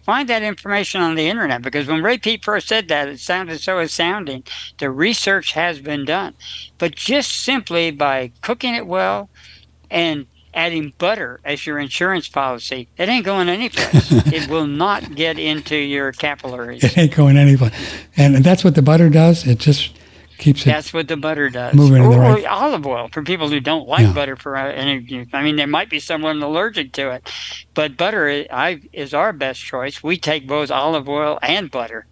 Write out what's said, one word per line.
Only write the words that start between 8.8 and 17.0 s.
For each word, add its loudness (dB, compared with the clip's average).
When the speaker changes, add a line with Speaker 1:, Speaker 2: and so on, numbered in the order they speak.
Speaker 1:
well -4
and -4
adding -4
butter -4
as -8
your -6
insurance -4
policy, -6
it -2
ain't 0
going 0
anyplace. 0
Speaker 2:
<laughs> 4
Speaker 1:
It -4
will -2
not -2
get -4
into -4
your -4
capillaries. -8
Speaker 2:
It 4
ain't 6